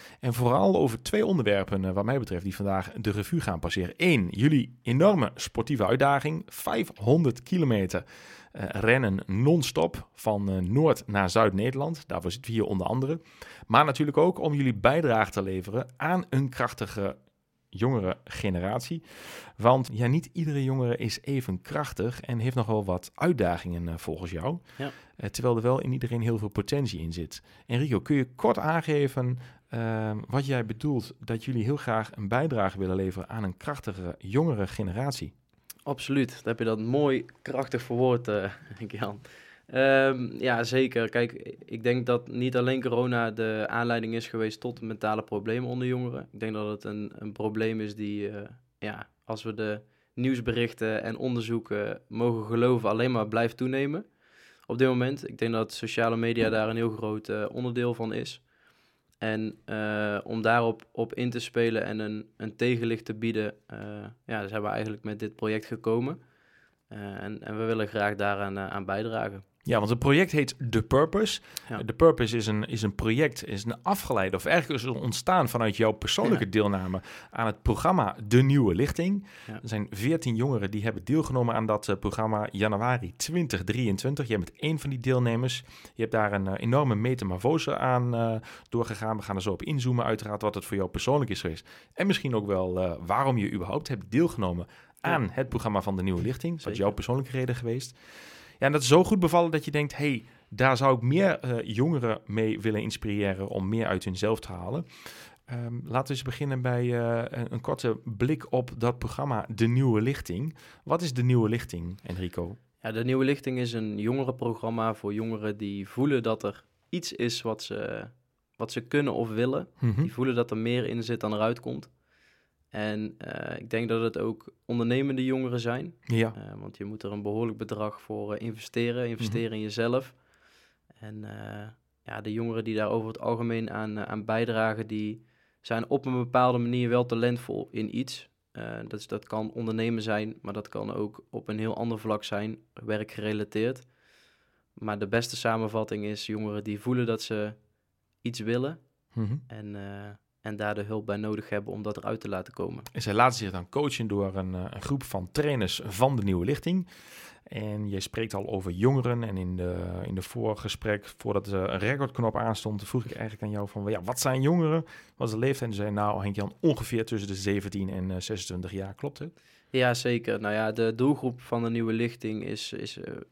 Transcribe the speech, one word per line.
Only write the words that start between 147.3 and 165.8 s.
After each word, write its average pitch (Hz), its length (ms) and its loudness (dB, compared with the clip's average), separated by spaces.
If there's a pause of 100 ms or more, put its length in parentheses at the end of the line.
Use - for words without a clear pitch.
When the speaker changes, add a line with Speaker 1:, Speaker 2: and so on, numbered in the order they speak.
Speaker 2:
iets 120 180 -6
willen 123 400 -2 (340)
Speaker 1:
Mhm. 113 220 -2 (120)
Speaker 2:
en, 104 280 -12
eh, 101 320 -12 (340)
en 107 140 -6
daar 104 200 -2
de 104 80 -4
hulp 107 220 -4
bij 104 120 -2
nodig 107 320 -4
hebben 104 240 -4
om 107 80 -8
dat 104 160 -6
eruit 110 220 -4
te 104 100 -10
laten - 240 -6
komen. 90 300 -6 (100)
Speaker 1:
En 117 80 -4
zij 107 120 -2
laten 120 240 6
zich 101 140 -4
dan 90 180 -8
coachen 139 380 -2
door 98 280 0
een, 92 200 -2
eh, 90 140 -4
een 98 120 -10
groep 139 220 -2
van 92 280 -6
trainers 139 540 0
van 120 300 2
De 110 80 2
Nieuwe 92 220 2
Lichting. 175 420 0 (560)
En 104 460 -6
jij 98 100 -2
spreekt 110 340 -6
al 98 160 -4
over 95 220 -2
jongeren. 120 520 2
En 104 140 -4
in 92 180 -2
de, 90 500 -4
in 95 100 -4
de 92 60 -4
voorgesprek, 107 960 -4
voordat 104 280 -2
de 98 200 0
recordknop 120 720 0
aanstond, 107 460 -2
vroeg 120 220 -2
ik 113 60 -8
eigenlijk 110 320 -8
aan 104 60 -4
jou 104 180 -4
van, 101 180 -6
"Ja, 104 180 -2
wat 120 160 -4
zijn 131 220 2
jongeren?" 160 440 4 (300)
Wat 123 120 -2
is 107 60 -2
de 110 60 -2
leeftijd? 127 300 0
En 104 60 -4
zei, 104 160 -2